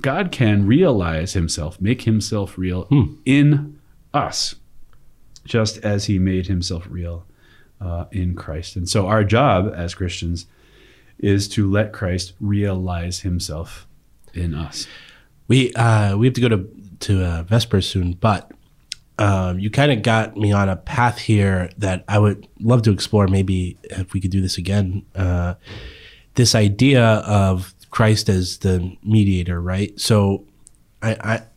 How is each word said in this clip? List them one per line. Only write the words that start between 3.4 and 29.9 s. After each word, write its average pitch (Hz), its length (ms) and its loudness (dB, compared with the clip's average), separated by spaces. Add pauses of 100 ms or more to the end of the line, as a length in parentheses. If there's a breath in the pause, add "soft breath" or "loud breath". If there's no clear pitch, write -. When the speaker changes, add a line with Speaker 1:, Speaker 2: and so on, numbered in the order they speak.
Speaker 1:
us, - 420 -4 (880)
just 110 340 -2
as 104 260 -2
he 98 140 0
made 92 280 0
himself 90 420 -4
real, 85 360 -10 (560 soft breath)
uh, 87 300 -8
in 90 240 -4
Christ. 85 400 -10
And 90 120 -6
so 98 200 0
our 107 160 2
job 107 520 2
as 85 200 -6
Christians 85 500 -6 (720 soft breath)
is 101 300 0
to 101 200 0
let 107 240 0
Christ 90 460 -6
realize 92 840 -4
himself 87 680 -8 (460)
in 85 200 -4
us. 73 320 -10 (600 loud breath)
Speaker 2:
We, 127 260 2
uh, 110 440 2
we 120 100 4
have 123 80 2
to 120 60 -2
go 120 80 4
to, 95 200 0 (300)
to, 95 260 0
uh, 82 180 -4
Vespers 104 440 0
soon, 87 260 -2
but, 101 380 -2 (640)
um, 92 400 0
you 101 140 -4
kinda 139 240 2
got 110 420 0
me 104 140 2
on 101 180 2
a 92 60 -2
path - 420 -2
here 98 640 0
that 92 280 -2
I 104 120 2
would 104 280 2 (120)
love 117 240 4
to 110 80 6
explore. 98 360 2
Maybe 92 580 0
if - 280 -8
we 95 80 -4
could 95 80 -2
do 95 120 0
this 92 180 -4
again, 98 440 -2 (120)
uh, 90 400 0 (800 loud breath)
this 123 180 4
idea 120 500 4
of 101 720 2 (160)
Christ 110 400 2
as 92 300 -2
the 92 440 0
mediator, 92 560 2
right? 92 400 -4